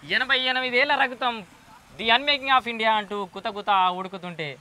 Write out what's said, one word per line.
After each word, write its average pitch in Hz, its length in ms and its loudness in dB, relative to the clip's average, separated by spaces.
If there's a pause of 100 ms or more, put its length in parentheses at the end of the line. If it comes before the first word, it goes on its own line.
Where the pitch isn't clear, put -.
ఎనభై 254 300 2
ఎనిమిదేళ్ల 254 560 2
రక్తం, 240 520 -2 (560)
the 226 140 4
unmaking 269 420 2
of 226 100 -2
India 226 200 0
అంటూ 208 360 -2
కుతకుత 196 460 -8
ఉడుకుతుంటే 180 920 0